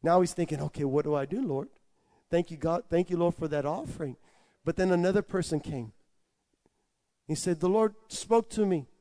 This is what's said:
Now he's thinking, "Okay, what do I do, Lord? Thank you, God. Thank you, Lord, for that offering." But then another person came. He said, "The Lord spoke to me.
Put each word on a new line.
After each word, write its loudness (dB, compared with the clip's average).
Now 6
he's 0
thinking, -4
"Okay, -4
what 0
do 0
I -2
do, -6
Lord? -4
Thank 2
you, -10
God. -2
Thank 2
you, 0
Lord, 2
for -6
that -2
offering." -6
But -2
then 4
another 4
person -2
came. -8
He -2
said, -2
"The 2
Lord 2
spoke 0
to 2
me. 0